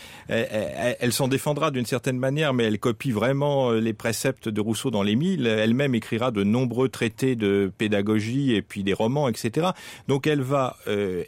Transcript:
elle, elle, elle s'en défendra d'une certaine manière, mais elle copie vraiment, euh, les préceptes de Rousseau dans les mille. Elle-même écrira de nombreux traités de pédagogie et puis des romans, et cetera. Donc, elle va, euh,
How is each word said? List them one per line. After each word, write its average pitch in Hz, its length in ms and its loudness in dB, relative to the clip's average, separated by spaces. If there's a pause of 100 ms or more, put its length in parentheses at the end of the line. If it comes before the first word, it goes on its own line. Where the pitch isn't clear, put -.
(280)
elle, 113 220 -2
elle, 98 480 -2
elle 123 140 0
s'en 135 160 0
défendra 147 420 0
d'une 123 160 -2
certaine 127 320 -2
manière, 139 340 0
mais 123 120 2
elle 107 160 2
copie 127 320 -2
vraiment, 135 580 2
euh, 113 100 2
les 113 120 0
préceptes 117 560 -2
de 107 120 -2
Rousseau 113 300 -2
dans 101 140 0
les 104 100 2
mille. 151 320 0
Elle-même 117 480 2
écrira 117 380 -2
de 101 100 0
nombreux 120 460 2
traités 123 480 0
de 101 420 2
pédagogie 110 760 0
et 98 80 2
puis - 200 -8
des 98 100 2
romans, 127 360 0
et 110 80 0
cetera. 160 380 -2 (340)
Donc, 139 180 0
elle 151 160 2
va, 131 340 0 (120)
euh, 98 400 0